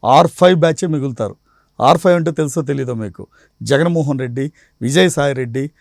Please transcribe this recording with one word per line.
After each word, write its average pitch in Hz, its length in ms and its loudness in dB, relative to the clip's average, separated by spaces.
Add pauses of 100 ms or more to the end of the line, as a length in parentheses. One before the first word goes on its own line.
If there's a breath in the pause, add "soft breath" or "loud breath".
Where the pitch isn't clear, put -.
ఆర్ 147 220 6
ఫైవ్ 180 300 4
బ్యాచే 160 320 0
మిగులుతారు. 135 480 -6 (440)
ఆర్ 147 180 4
ఫైవ్ 175 180 2
అంటే 170 140 -2
తెలుసో 151 320 -4
తెలీదో 135 320 -4
మీకు? 101 320 -10 (360)
జగన్మోహన్ 147 560 0
రెడ్డి, 131 340 -6 (300)
విజయసాయి 143 520 0
రెడ్డి, 131 360 -6 (100)